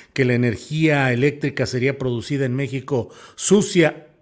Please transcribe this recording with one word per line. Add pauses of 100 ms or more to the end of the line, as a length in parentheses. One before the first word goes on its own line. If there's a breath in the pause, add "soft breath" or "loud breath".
(120 loud breath)
que
la
energía
eléctrica
sería
producida
en
México (260 loud breath)
sucia (140)